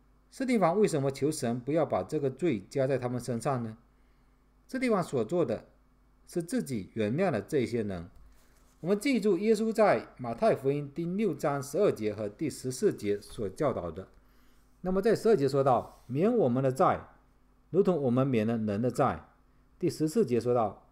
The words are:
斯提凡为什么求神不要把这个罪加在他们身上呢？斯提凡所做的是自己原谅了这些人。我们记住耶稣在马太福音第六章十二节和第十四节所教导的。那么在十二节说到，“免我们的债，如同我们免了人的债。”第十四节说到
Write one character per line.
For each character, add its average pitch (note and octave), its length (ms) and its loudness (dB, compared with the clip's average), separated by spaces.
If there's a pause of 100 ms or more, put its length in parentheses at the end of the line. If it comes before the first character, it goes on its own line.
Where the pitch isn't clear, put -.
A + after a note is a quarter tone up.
(300)
斯 - 160 -6
提 A#3+ 120 2
凡 F3 200 2
为 G#3+ 80 6
什 D3 160 0
么 C#3 80 0
求 C3+ 200 -2
神 B2+ 300 -4
不 C3+ 120 -6
要 D#3 120 2
把 G2+ 180 0
这 D3+ 160 -4
个 C#3 120 -2
罪 C3 380 -2
加 C3+ 180 -2
在 C3+ 100 0
他 B2 120 -2
们 B2 120 -4
身 A#2+ 200 -6
上 C3 220 -2
呢？ A2 140 -10 (880)
斯 C4 120 -8
提 B3+ 100 -2
凡 G3+ 140 2
所 C3 220 0
做 E3 200 0
的 A#2 220 -4 (600)
是 - 160 -6
自 G#3+ 200 -4
己 B2 320 -6
原 A2 220 0
谅 F#3 140 2
了 A2+ 100 0
这 A#2+ 260 -2
些 A2+ 160 -2
人。 F#2 260 -8 (720)
我 D3+ 60 -8
们 G3+ 120 2
记 B3+ 220 0
住 G3 160 2
耶 G#3+ 180 4
稣 A3 180 0
在 G3 440 2
马 A#2+ 160 -6
太 F#3 220 2
福 C3 160 -2
音 C#3+ 240 -4
第 F3 100 -4
六 F3+ 300 -2
章 C#3+ 280 -2
十 C3 140 -8
二 F#3 160 4
节 G#2 220 -2
和 G#2 140 -4
第 C#3+ 200 -6
十 B2+ 240 -6
四 E3 220 0
节 G2+ 260 -2
所 - 280 -8
教 C3+ 240 -2
导 F2 180 -6
的。 F2+ 180 -12 (720)
那 F3+ 100 -4
么 F#3+ 120 0
在 A3 120 4
十 A3 140 2
二 A3 80 6
节 C#3 100 2
说 C3+ 160 2
到 B2 460 0
，“免 E3+ 260 2
我 F#3+ 140 4
们 B2+ 160 2
的 C3+ 80 2
债， B2+ 360 2 (600)
如 F3+ 140 2
同 F3+ 180 2
我 C3+ 100 2
们 C3 160 4
免 A2+ 200 2
了 A#2 100 0
人 G#2+ 240 -2
的 B2 100 0
债。” A2+ 380 -2 (500)
第 E3 120 -2
十 D3+ 180 -2
四 - 160 2
节 A#2+ 160 0
说 B2 140 2
到 G#2+ 380 -2